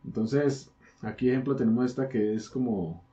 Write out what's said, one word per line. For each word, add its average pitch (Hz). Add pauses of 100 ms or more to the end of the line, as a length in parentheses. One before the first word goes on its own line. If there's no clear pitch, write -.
Entonces, 131 (320)
aquí 117
ejemplo 131
tenemos 120
esta 131
que 107
es 107
como 98 (100)